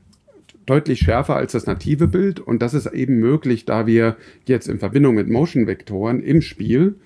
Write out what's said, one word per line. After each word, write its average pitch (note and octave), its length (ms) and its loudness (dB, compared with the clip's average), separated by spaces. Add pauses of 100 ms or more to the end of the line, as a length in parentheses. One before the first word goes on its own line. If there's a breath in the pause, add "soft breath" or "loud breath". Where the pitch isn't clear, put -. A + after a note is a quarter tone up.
(680 soft breath)
deutlich C3+ 340 0
schärfer C3+ 360 0
als C3 160 -4
das A#2 140 -4
native C#3+ 400 0
Bild F#3 320 0
und A#2 240 -4
das A#2+ 120 -2
ist B2+ 120 -2
eben B2+ 320 -2
möglich, B2 460 0
da A2 220 -2
wir A2+ 300 2 (280 loud breath)
jetzt B2+ 240 -2
in G#2+ 100 -4
Verbindung B2+ 360 2
mit G#2 140 0
Motion-Vektoren A2+ 960 -2
im - 200 2
Spiel D3 640 0